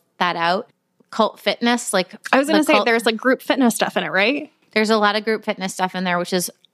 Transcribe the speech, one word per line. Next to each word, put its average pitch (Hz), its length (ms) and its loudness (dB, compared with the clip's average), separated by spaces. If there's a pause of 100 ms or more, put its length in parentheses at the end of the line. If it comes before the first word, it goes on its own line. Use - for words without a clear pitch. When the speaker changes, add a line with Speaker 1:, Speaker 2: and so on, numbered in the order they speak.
(180)
Speaker 1:
that 175 180 0
out. 175 320 -2 (420)
Cult - 280 -2
fitness, 240 540 -2
like, 208 220 -2 (180)
Speaker 2:
I 254 60 4
was 277 80 2
gonna 311 140 2
Speaker 1:
the 302 40 2
Speaker 2:
say, - 100 2
Speaker 1:
cult 208 120 2
Speaker 2:
there's, 233 200 0
like, 226 100 0
group 254 260 0
fitness 247 320 2
stuff - 220 -2
in 185 80 -2
it, 156 60 -8
right? 247 420 -2 (200)
Speaker 1:
There's 214 180 2
a 226 60 6
lot 208 200 2
of 214 80 -4
group 220 200 -2
fitness 190 300 -6
stuff 185 200 -2
in 185 100 -4
there, 175 140 0
which 180 140 -4
is 208 180 -2 (240)